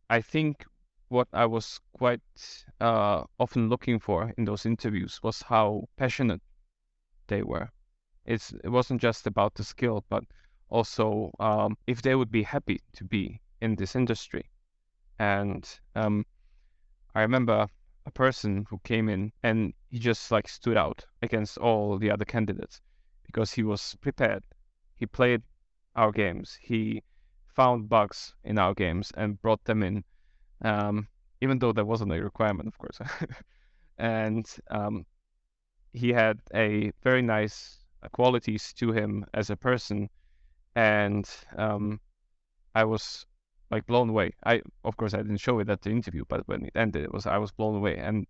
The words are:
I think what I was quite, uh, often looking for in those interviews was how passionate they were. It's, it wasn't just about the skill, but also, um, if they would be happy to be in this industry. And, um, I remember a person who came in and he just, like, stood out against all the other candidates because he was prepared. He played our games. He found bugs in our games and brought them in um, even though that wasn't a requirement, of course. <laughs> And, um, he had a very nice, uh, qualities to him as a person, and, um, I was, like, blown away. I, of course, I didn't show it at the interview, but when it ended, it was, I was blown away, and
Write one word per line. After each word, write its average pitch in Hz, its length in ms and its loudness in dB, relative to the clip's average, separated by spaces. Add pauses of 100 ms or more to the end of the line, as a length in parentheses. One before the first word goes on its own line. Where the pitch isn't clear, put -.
I 117 120 4
think 156 440 -4 (440)
what 123 240 2
I 117 120 4
was 113 340 -4 (140)
quite, 123 280 0 (580)
uh, 104 440 2 (160)
often 117 300 0
looking 120 300 0
for 104 380 -2
in 117 80 0
those 104 200 -4
interviews 107 580 -2
was 110 180 -4
how 107 460 0 (100)
passionate 123 440 0 (880)
they 104 160 -2
were. 117 260 -6 (560)
It's, - 280 -4 (100)
it 90 60 -6
wasn't 123 320 2
just 117 260 0
about 104 280 2
the - 80 -8
skill, 113 460 -2
but 104 140 -2 (460)
also, 107 720 0
um, 107 460 0
if 120 160 -2
they 131 140 4
would 123 160 0
be 107 120 2
happy - 360 -4 (140)
to - 100 -16
be 104 380 -4 (200)
in 110 140 0
this 95 200 -6
industry. - 540 -2 (680)
And, 101 480 0 (280)
um, 104 300 0 (880)
I 107 80 2
remember 113 460 4 (380)
a - 60 -12
person 107 580 0
who 98 140 -10
came 113 240 0
in 104 240 -4 (120)
and 110 300 2 (160)
he 120 100 -8
just, 117 320 0
like, 107 160 2
stood - 300 -2
out - 280 0 (160)
against 110 360 -2
all 104 400 2
the 104 140 2
other 101 140 0
candidates 104 560 -4 (440)
because - 260 -2
he 113 120 -2
was 107 380 -4
prepared. 117 420 0 (520)
He 117 100 -4
played 123 360 2 (540)
our 110 160 4
games. 101 480 -2
He 110 440 -2 (440)
found 123 400 2
bugs 107 460 2 (100)
in 107 140 -2
our 95 160 4
games 90 420 -2
and 104 260 -4
brought 110 220 2
them 107 200 0
in 101 200 -2 (600)
um, 104 440 0 (340)
even 131 180 2
though 117 140 2
that 104 120 2
wasn't 107 260 -2
a 85 120 -2
requirement, 101 440 -2
of - 100 -12
course. - 280 -14
<laughs> 139 40 -8 (920)
And, 110 460 0 (260)
um, 104 340 -4 (840)
he 120 180 0
had 113 300 4 (160)
a 107 360 2 (120)
very 127 180 6
nice, 110 640 -2 (160)
uh, - 80 -16
qualities 120 640 2
to 117 180 0
him 104 420 -2
as 107 180 -2
a 101 40 -2
person, 104 540 -2 (640)
and, 104 540 4 (280)
um, 104 420 -2 (720)
I 113 120 6
was, - 420 -4 (420)
like, 110 160 -2
blown 120 240 4
away. 104 220 2 (140)
I, 117 160 4 (220)
of 110 140 -4
course, 101 160 -2
I 101 40 -2
didn't 104 200 -2
show 120 220 0
it 104 100 -2
at 98 120 0
the 104 100 -4
interview, 92 360 -2
but - 200 -4
when - 180 -4
it - 100 -12
ended, 104 280 0
it - 100 -6
was, 104 140 -6
I 101 100 2
was 104 140 -2
blown 107 240 -2
away, 98 220 0
and 104 320 -2